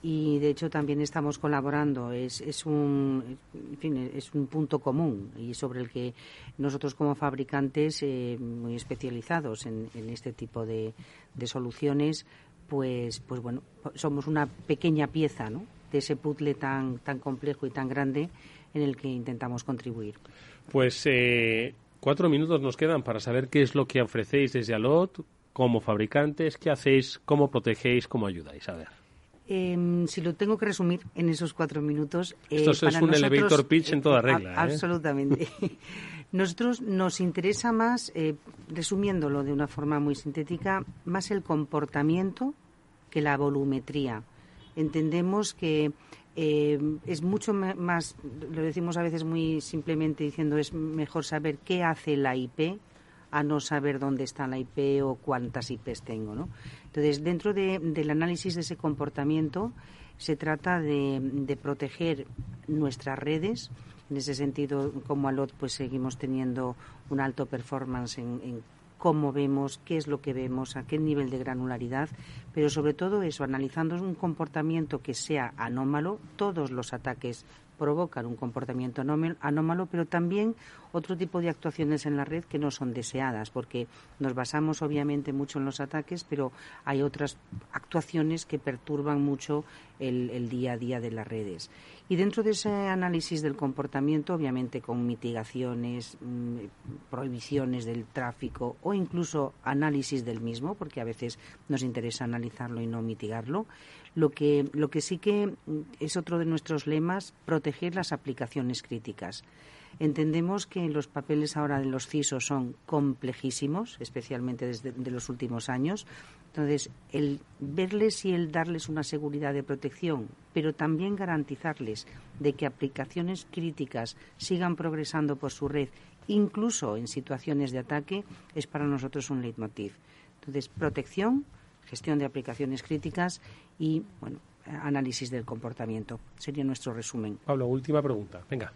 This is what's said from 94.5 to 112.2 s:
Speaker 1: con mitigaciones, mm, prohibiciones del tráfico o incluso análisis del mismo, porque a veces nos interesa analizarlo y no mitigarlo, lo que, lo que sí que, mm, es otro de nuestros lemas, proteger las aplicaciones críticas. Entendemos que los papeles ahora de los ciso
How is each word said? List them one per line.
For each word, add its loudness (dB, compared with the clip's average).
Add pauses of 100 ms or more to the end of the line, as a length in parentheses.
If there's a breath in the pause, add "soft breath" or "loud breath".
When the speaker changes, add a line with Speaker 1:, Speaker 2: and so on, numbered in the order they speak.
Speaker 1:
con -2
mitigaciones, -4
mm, -6 (540)
prohibiciones -2
del -4
tráfico -6
o 0
incluso 0 (100)
análisis 2
del -4
mismo, -4
porque -8
a -4
veces -6 (320 loud breath)
nos 2
interesa -4
analizarlo -4
y -4
no -4
mitigarlo, -4 (480 loud breath)
lo 6
que, 4
lo 2
que 0
sí -4
que, 2 (140)
mm, -4 (180)
es -4
otro -2
de 2
nuestros 0
lemas, 0 (100)
proteger 0
las -2
aplicaciones -4
críticas. -8 (560 loud breath)
Entendemos 2
que -2
los 0
papeles 0
ahora 2
de 0
los -2
ciso 0